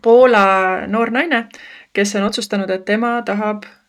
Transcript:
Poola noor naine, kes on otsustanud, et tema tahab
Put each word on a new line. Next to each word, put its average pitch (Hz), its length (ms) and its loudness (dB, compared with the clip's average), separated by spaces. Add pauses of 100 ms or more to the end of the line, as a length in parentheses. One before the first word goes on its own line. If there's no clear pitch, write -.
Poola 196 840 4
noor 220 240 -2
naine, 254 360 -2 (460)
kes 202 220 -2
on 196 80 -2
otsustanud, 202 460 -4
et 190 160 -4
tema 233 360 -2
tahab 214 440 -6 (240)